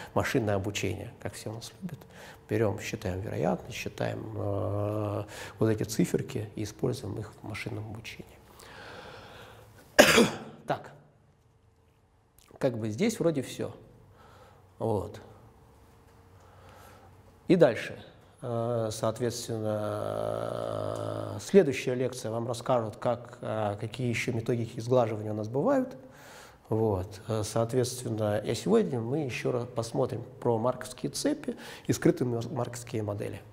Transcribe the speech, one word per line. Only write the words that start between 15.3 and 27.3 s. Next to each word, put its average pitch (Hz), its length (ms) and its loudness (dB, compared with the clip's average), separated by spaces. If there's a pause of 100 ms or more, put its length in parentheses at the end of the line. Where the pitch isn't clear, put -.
И 180 80 10
дальше. 143 420 6 (440)
Э, 117 500 0
соответственно, 58 2500 -2
следующая 139 540 6
лекция 123 360 -2
вам 113 180 -2
расскажут, 117 480 0
как, - 440 -4
э, 107 400 -2
какие 120 280 -4
еще 120 240 -2
методики 117 480 -2
сглаживания 113 520 4
у 104 40 -2
нас 107 120 -4
бывают. 254 480 2 (720)
Вот. 107 600 2
Э, 110 160 0